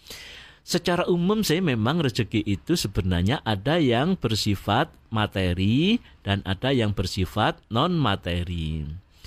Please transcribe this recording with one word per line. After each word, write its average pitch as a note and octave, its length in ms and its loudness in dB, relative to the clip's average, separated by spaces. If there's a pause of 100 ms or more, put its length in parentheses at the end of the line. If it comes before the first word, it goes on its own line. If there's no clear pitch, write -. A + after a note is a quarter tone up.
(600)
Secara F3 440 0
umum F#3 360 2
sih E3 160 2
memang C#3 420 2
rezeki A#2 460 0
itu G#2 320 0
sebenarnya F#2+ 640 0
ada A2+ 340 -2
yang C#3+ 380 2
bersifat A2 760 0 (220)
materi G#2+ 880 2 (240)
dan G2 220 0
ada G2 260 -2
yang A2+ 240 2
bersifat G2+ 640 -2 (100)
non E3 300 0
materi. E2+ 880 -2 (420)